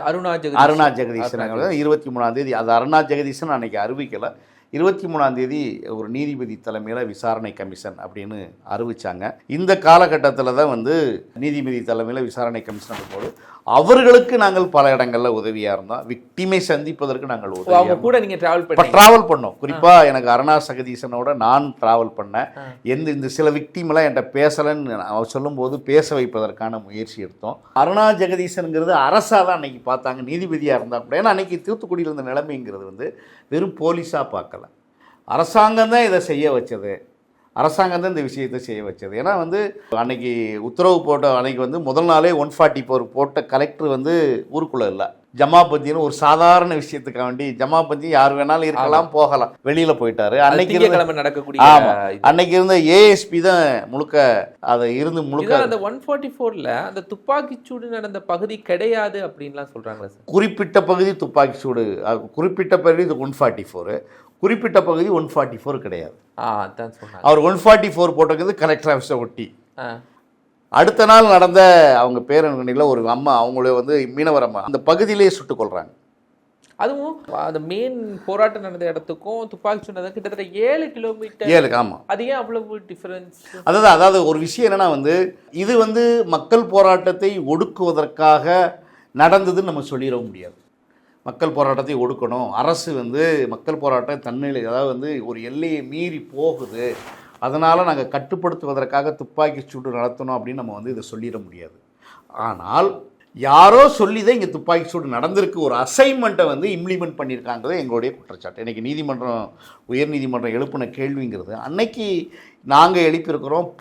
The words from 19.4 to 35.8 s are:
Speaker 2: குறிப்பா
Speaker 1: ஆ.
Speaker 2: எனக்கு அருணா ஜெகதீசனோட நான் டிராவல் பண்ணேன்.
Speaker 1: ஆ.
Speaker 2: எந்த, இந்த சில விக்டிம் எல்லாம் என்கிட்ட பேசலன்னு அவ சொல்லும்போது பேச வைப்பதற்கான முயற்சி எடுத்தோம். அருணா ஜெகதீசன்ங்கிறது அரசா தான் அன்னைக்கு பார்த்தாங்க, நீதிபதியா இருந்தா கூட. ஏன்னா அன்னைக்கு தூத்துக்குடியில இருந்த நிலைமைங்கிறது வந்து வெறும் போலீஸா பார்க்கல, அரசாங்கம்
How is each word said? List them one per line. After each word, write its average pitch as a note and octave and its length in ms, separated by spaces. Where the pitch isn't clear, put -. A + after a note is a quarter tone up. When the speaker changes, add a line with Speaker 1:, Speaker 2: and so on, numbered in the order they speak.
Speaker 2:
குறிப்பா E3 380
Speaker 1:
ஆ. D#3 100
Speaker 2:
எனக்கு B2+ 240
அருணா C#3+ 220
ஜெகதீசனோட B2+ 640
நான் C3 220
டிராவல் A2+ 400
பண்ணேன். G#2 300
Speaker 1:
ஆ. - 20
Speaker 2:
எந்த, D#3 140
இந்த C3 200
சில D#3 200
விக்டிம் D#3+ 340
எல்லாம் D#3+ 160
என்கிட்ட C3 180
பேசலன்னு D3 640
அவ A2 100
சொல்லும்போது C3+ 440
பேச D#3 180
வைப்பதற்கான A2+ 640
முயற்சி G#2+ 320
எடுத்தோம். G#2+ 300
அருணா G3+ 220
ஜெகதீசன்ங்கிறது F3 720
அரசா G3+ 400
தான் F3+ 120
அன்னைக்கு C3 300
பார்த்தாங்க, B2+ 400
நீதிபதியா D#3 520
இருந்தா A#2+ 240
கூட. C#3 160
ஏன்னா A3 140
அன்னைக்கு F#3 240
தூத்துக்குடியில F3 420
இருந்த C#3 180
நிலைமைங்கிறது B2+ 640
வந்து A2+ 160
வெறும் E3+ 280
போலீஸா E3 420
பார்க்கல, - 260
அரசாங்கம் A3 580